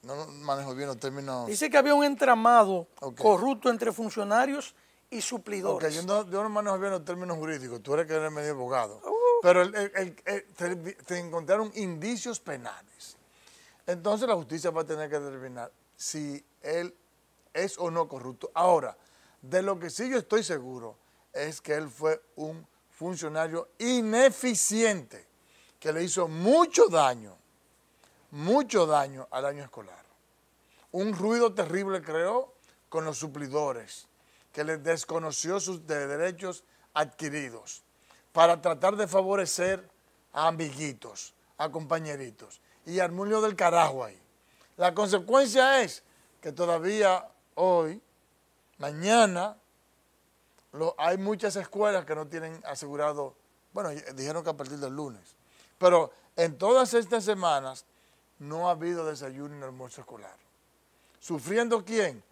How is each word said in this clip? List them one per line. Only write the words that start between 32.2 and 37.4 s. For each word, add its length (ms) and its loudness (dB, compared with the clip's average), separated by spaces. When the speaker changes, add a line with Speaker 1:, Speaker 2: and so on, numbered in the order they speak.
Speaker 1:
con 160 -4
los 120 -6
suplidores, 920 -6
que 120 -4
les 180 -4
desconoció 800 -2
sus 260 -8
de-, 200 -4
derechos 580 -6
adquiridos 880 -6